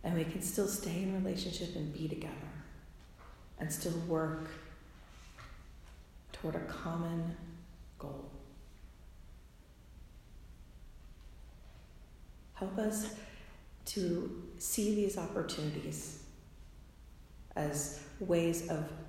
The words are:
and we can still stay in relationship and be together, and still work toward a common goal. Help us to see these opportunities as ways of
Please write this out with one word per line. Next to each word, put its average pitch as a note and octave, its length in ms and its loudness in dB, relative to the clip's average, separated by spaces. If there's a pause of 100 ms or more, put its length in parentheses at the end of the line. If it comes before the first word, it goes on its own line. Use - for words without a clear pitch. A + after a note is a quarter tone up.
and E3+ 100 6
we E3 80 8
can - 180 2
still - 260 6
stay F3+ 360 2
in F#3+ 180 4
relationship F3+ 540 2
and D3+ 180 0
be D#3+ 140 0
together, - 260 0 (1300)
and D#3+ 120 4
still E3+ 260 2 (100)
work D#3+ 420 4 (1800)
toward - 240 0
a E3+ 60 2
common E3 760 2 (640)
goal. C#3 320 -6 (4000)
Help F#3+ 240 0
us G#3+ 380 4 (720)
to F3 580 4 (140)
see G#3 380 6
these G3+ 220 6
opportunities D3+ 1040 0 (1300)
as D3 460 2 (180)
ways E3+ 500 6
of D3+ 200 2 (200)